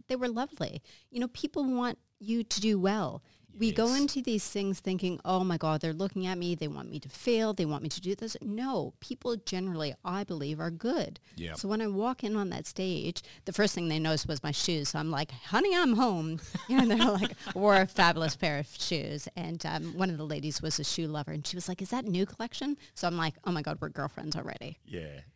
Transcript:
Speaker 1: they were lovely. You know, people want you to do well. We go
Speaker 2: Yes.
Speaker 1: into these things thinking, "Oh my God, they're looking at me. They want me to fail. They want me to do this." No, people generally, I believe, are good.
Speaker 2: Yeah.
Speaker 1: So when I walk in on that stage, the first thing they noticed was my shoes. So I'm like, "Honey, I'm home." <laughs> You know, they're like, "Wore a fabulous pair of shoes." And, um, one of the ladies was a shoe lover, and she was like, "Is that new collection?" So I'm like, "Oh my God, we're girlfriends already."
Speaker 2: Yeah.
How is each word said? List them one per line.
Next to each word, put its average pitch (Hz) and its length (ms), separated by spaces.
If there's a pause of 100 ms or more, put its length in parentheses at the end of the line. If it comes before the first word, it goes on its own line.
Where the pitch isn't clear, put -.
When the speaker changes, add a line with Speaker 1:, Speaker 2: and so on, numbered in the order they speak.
Speaker 1:
they 254 80
were 247 140
lovely. 233 520 (300)
You 247 80
know, 240 80
people 294 380
want 247 340 (220)
you 226 240
to - 160
do 208 180
well. 190 460 (340)
We 220 140
go 226 140
Speaker 2:
Yes. 262 140
Speaker 1:
into 285 200
these 226 260
things 196 340
thinking, 185 440
"Oh 185 180
my 175 140
God, 156 240
they're 160 140
looking 185 320
at 185 100
me. 175 180
They 156 140
want 139 220
me 151 100
to - 80
fail. 220 460
They 190 100
want 151 180
me 160 60
to 180 140
do 185 120
this." 226 280
No, 214 580
people 247 360
generally, 180 580 (100)
I 196 200
believe, 151 360
are 170 100
good. 226 500 (160)
Speaker 2:
Yeah. 82 180
Speaker 1:
So - 120
when 214 140
I 220 60
walk 214 360
in 214 140
on 196 140
that 151 160
stage, 175 560 (240)
the 185 80
first 202 200
thing 175 140
they 156 100
noticed 156 300
was 151 140
my 151 80
shoes. 147 400
So 156 80
I'm 156 120
like, 151 200
"Honey, 349 440
I'm 330 200
home." 170 440 (160)
<laughs> - 140
You 262 160
know, 226 120
they're 226 140
like, 202 220 (220)
"Wore 196 260
a 190 60
fabulous 165 500
pair 151 220
of 139 100 (100)
shoes." 147 480 (100)
And, 170 280
um, 160 320
one 185 140
of 160 80
the 156 80
ladies 147 340
was 160 180
a 147 60
shoe 160 240
lover, 151 240
and 151 140
she - 100
was 180 100
like, 180 140
"Is 190 80
that 254 160
new 190 220
collection?" 285 500 (180)
So - 140
I'm 170 80
like, 160 280
"Oh 180 80
my 160 100
God, 156 180
we're 151 80
girlfriends 151 480
already." - 480
Speaker 2:
Yeah. 73 360 (160)